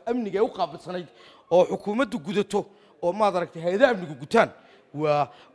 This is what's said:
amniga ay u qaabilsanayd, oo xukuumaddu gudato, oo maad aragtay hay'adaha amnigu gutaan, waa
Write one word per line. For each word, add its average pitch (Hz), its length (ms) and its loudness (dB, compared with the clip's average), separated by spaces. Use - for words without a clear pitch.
amniga 220 320 -4
ay 226 60 2
u 214 40 0
qaabilsanayd, 175 580 -8
oo 180 160 8
xukuumaddu 208 520 -2
gudato, 196 400 -2
oo 175 80 0
maad 202 240 2
aragtay 165 260 -6
hay'adaha 202 300 4
amnigu 175 240 -6
gutaan, 147 340 2
waa 147 340 0